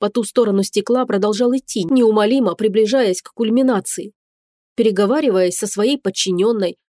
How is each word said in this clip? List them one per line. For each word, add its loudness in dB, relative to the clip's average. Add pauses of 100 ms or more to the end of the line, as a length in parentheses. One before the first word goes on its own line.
по -2
ту -2
сторону 0
стекла -2
продолжал 0
идти, -6
неумолимо 2
приближаясь 0
к -20
кульминации. -2 (640)
Переговариваясь 2
со -6
своей 0
подчиненной, -2 (240)